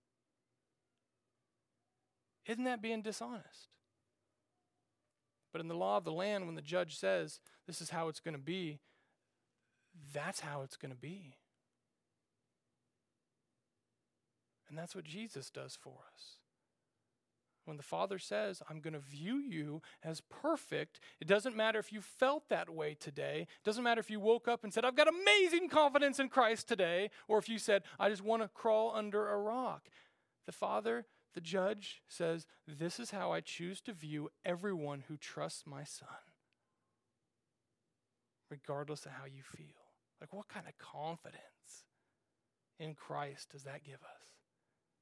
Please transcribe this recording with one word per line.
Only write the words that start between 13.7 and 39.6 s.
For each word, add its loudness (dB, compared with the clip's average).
And -10
that's -10
what -10
Jesus -12
does -12
for -20
us. -20
When -10
the -14
Father -2
says, -4
"I'm -10
gonna -8
view -6
you -6
as -6
perfect," -4
it -8
doesn't 4
matter 2
if -10
you -8
felt 2
that 0
way -4
today. -6
It -14
doesn't 0
matter 4
if -4
you -4
woke 6
up 2
and -6
said, 2
"I've 4
got 10
amazing 8
confidence 8
in 4
Christ 6
today," 4
or 6
if 2
you -2
said, 4
"I 6
just 2
wanna 2
crawl 2
under 0
a 2
rock." -2
The -10
Father, -2
the -8
judge, -2
says, -2
"This -6
is -8
how -2
I 0
choose -8
to -10
view -8
everyone -2
who -10
trusts -8
my -12
Son, -16
regardless -8
of -14
how -14
you -18
feel." -20